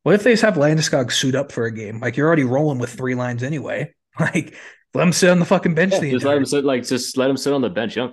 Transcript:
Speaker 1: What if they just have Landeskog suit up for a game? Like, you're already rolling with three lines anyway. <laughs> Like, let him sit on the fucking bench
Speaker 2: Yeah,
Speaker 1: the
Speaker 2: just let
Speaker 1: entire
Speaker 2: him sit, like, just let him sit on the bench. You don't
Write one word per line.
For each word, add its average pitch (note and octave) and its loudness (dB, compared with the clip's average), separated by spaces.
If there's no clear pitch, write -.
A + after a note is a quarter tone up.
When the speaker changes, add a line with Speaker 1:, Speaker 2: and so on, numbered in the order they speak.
Speaker 1:
What E3 4
if G#3 2
they B3 6
just A3 4
have G#3+ 4
Landeskog D3 0
suit C3 0
up - -4
for A#2+ -4
a A2+ -4
game? A2 -10
Like, A#2+ -4
you're C#3+ 2
already D#3+ 4
rolling C3+ 0
with - -4
three B2+ -4
lines B2 -4
anyway. D3 -6
<laughs> - -20
Like, - -4
let D3 0
him E3+ 4
sit F3+ 4
on F3+ 6
the E3+ 2
fucking F3+ 2
bench F#3 2
Speaker 2:
Yeah, F#3 0
Speaker 1:
the C#3+ -2
Speaker 2:
just B2+ 0
let C#3+ 2
Speaker 1:
entire D3 2
Speaker 2:
him C3 0
sit, C#3+ -2
like, B2+ 0
just B2 -4
let C3 2
him C3+ -2
sit C#3+ 0
on C#3 0
the G#2+ 0
bench. F#2 -4
You A2 -2
don't B2 -4